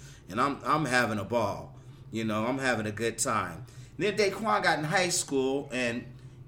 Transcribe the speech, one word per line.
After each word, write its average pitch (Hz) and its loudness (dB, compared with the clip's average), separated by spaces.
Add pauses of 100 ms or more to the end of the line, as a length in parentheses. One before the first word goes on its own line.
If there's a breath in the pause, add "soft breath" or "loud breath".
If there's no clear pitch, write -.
(300 loud breath)
and 104 -2
I'm, 139 2
I'm 151 4
having 120 2
a 98 -2
ball. 98 -2 (360 loud breath)
You 110 -2
know, 110 0
I'm 131 0
having 123 0
a 107 0
good 113 -2
time." 95 0 (320 loud breath)
And 165 0
then 202 0
Daquan 208 2
got 160 4
in 156 -2
high 180 2
school, 135 0
and, 120 0 (420 loud breath)